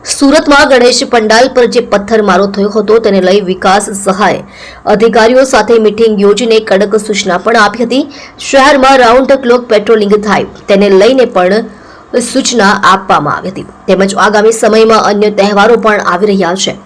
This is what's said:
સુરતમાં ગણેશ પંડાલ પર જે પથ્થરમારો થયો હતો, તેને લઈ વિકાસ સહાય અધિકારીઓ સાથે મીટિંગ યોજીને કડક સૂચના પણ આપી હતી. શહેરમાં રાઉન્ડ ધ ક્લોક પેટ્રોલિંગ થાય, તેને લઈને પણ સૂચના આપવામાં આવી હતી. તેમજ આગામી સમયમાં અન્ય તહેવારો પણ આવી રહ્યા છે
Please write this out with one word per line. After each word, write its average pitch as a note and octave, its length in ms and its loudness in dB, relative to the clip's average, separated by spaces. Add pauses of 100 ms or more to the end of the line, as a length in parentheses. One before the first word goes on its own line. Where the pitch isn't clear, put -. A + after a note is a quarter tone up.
સુરતમાં C#4+ 640 2
ગણેશ B3 280 2 (120)
પંડાલ A3+ 420 2
પર B3 140 2
જે A#3+ 140 0 (120)
પથ્થરમારો G3+ 540 0
થયો G3 260 -4
હતો, G#3+ 260 0
તેને G3+ 220 0
લઈ F#3 260 2
વિકાસ F#3+ 480 -2
સહાય F#3+ 480 -4 (420)
અધિકારીઓ A3+ 600 2
સાથે A#3 340 0
મીટિંગ G#3+ 420 0
યોજીને A3 380 2
કડક G#3 400 -2
સૂચના F#3+ 400 -4
પણ A#3 220 -2
આપી G#3 260 -2
હતી. C4 160 -2 (380)
શહેરમાં C4+ 580 2
રાઉન્ડ B3 280 2
ધ C4+ 160 0
ક્લોક A#3+ 280 0
પેટ્રોલિંગ G#3 420 0 (140)
થાય, D#3+ 180 -2 (220)
તેને G3+ 240 2
લઈને A#3 380 4
પણ F#3+ 360 0 (640)
સૂચના A#3 420 -2 (220)
આપવામાં E3 480 -2
આવી F#3+ 160 -10
હતી. - 120 -12 (200)
તેમજ F#3+ 300 0
આગામી G#3+ 420 0
સમયમાં A3 500 2
અન્ય G#3 220 0 (100)
તહેવારો G3+ 460 2
પણ G3+ 260 -2
આવી G3+ 180 0
રહ્યા F#3+ 320 -2
છે - 120 -6 (100)